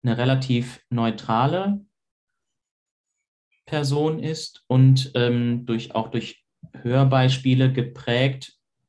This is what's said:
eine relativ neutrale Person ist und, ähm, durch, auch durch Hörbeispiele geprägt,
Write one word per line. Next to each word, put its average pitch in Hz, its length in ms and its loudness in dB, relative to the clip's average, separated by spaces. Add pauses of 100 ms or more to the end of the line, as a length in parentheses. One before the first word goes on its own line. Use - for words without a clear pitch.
eine 117 140 -2
relativ 123 640 -2 (100)
neutrale 123 880 -2 (1900)
Person 151 540 -2
ist - 480 -10
und, 131 460 6
ähm, 120 520 0
durch, 113 280 -6
auch 110 160 -4
durch - 340 -8 (280)
Hörbeispiele 131 1000 2
geprägt, 131 840 -4 (340)